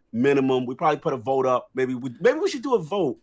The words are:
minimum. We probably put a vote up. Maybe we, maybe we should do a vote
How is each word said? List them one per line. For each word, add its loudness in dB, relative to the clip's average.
minimum. 2
We -8
probably 0
put -2
a -2
vote 0
up. 0
Maybe -2
we, -8
maybe 2
we 0
should -8
do -2
a 2
vote -4